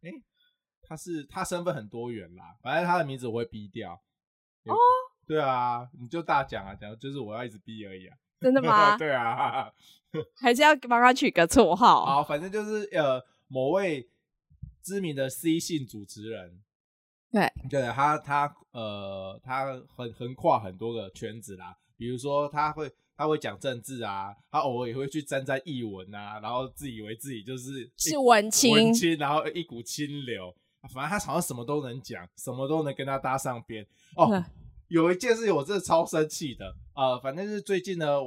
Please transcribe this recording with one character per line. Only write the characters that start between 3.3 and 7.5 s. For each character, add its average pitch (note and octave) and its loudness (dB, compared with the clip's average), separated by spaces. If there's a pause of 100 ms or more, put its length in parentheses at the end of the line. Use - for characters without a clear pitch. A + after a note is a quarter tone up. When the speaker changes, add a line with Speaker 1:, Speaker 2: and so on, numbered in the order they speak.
Speaker 1:
会 A#2 -2
逼 G#2 -14
掉。 G2 -10 (720)
Speaker 2:
哦。 E4+ -2 (520)
Speaker 1:
对 D#3 0
啊， B2 0 (120)
你 B2 -14
就 E3 -6
大 D3+ 2
讲 G#2+ -8
啊， G2 -14
讲， G#2 -14
就 C3+ -10
是 C#3 -8
我 G#2+ -8
要 A#2+ -8
一 B2 -10